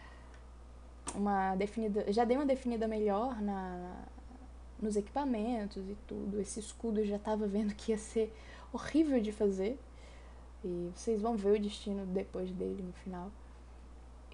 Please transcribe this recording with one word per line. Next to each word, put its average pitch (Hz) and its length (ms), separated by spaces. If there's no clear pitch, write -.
uma 196 440
definida, 208 560
já 233 100
dei 240 140
uma 294 80
definida 240 420
melhor 214 540
na, 185 640
nos 214 120
equipamentos 208 920
e 202 160
tudo. 208 340
Esse 196 200
escudo 214 400
eu 214 60
já 202 120
tava 214 300
vendo 202 260
que - 180
ia 214 60
ser 220 360
horrível 277 500
de 208 100
fazer. 208 480
E 175 320
vocês 226 260
vão 233 140
ver 202 220
o - 20
destino 202 460
depois 185 460
dele 190 300
no 180 120
final. 180 380